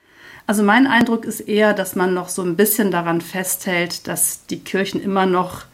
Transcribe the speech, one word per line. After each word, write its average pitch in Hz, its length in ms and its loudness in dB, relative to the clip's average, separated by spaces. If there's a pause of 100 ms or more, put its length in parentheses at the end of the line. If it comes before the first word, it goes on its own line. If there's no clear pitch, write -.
(440)
Also 208 200 0
mein 247 240 6
Eindruck 233 360 2
ist 220 140 -8
eher, 208 340 2
dass 190 220 -4
man 185 200 2
noch 180 140 -4
so - 140 -6
ein 175 140 -2
bisschen 208 340 2
daran 175 300 0
festhält, 175 880 -4
dass - 380 -4
die 165 120 -8
Kirchen - 420 -4
immer 190 240 0
noch 180 380 0 (120)